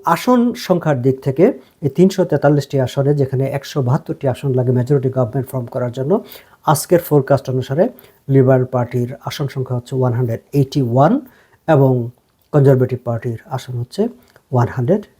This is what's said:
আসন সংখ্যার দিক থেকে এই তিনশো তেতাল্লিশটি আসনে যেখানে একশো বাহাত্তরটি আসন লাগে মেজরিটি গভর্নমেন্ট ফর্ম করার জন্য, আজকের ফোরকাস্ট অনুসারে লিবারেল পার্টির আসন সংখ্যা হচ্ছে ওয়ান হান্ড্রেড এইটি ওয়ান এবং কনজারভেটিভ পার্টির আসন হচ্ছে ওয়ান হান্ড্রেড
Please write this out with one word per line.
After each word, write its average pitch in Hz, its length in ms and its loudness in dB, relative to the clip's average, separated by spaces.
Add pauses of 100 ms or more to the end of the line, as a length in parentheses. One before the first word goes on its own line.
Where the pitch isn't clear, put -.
আসন 233 500 2
সংখ্যার 160 480 -2
দিক 131 180 0
থেকে 165 320 2 (280)
এই 156 80 -4
তিনশো 185 360 2
তেতাল্লিশটি 143 560 0
আসনে 139 340 0
যেখানে 131 300 -2
একশো 139 380 -4
বাহাত্তরটি 135 460 -2
আসন 135 260 -2
লাগে 127 180 0
মেজরিটি 127 360 0
গভর্নমেন্ট 123 400 -2
ফর্ম 123 180 -8
করার 120 260 -6
জন্য, 147 320 -2 (400)
আজকের 156 340 2
ফোরকাস্ট 139 520 0
অনুসারে 135 380 -2 (400)
লিবারেল 131 360 4
পার্টির 123 500 -4 (100)
আসন 135 240 -6
সংখ্যা 127 280 -6
হচ্ছে 120 180 -8
ওয়ান 127 180 0
হান্ড্রেড 113 280 -4 (120)
এইটি 143 300 0
ওয়ান 139 380 2 (480)
এবং 131 420 2 (420)
কনজারভেটিভ 131 520 4
পার্টির 117 420 -6
আসন 127 320 -10
হচ্ছে 196 300 -4 (440)
ওয়ান 120 160 2
হান্ড্রেড 160 340 0 (180)